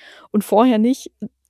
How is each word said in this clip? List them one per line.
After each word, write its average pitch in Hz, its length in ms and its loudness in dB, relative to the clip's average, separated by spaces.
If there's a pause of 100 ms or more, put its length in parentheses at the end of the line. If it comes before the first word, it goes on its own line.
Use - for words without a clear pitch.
(320)
und 208 120 -2
vorher 226 360 2
nicht 240 340 -2 (360)